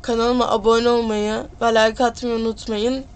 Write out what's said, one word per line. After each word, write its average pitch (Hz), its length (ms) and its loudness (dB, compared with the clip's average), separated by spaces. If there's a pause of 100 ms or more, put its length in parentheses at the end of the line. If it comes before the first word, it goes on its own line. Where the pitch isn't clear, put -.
Kanalıma 240 480 0
abone 226 380 2
olmayı 220 580 0 (160)
ve 233 40 0
like 226 380 2
atmayı 233 300 -2
unutmayın. 226 720 -4 (120)